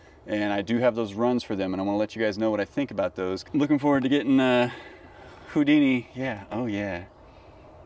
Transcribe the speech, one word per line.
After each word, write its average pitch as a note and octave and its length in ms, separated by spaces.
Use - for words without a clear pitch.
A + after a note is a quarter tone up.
and G#2 260
I G2+ 80
do A#2+ 160
have A#2 180
those A2 200
runs B2 280
for G#2+ 120
them, F#2 180
and F#2 80
I F#2+ 40
wanna G2+ 120
let G#2+ 180
you A2+ 60
guys G#2 160
know A2 140
what G#2 100
I G2 40
think C#3+ 260
about G2 240
those. F#2+ 280
I'm D3 60
looking D3 200
forward C#3 240
to C3 60
getting, C3+ 300
uh, B2 300
Houdini. C#3+ 680
Yeah, B2 360
oh A#2+ 140
yeah. G2+ 380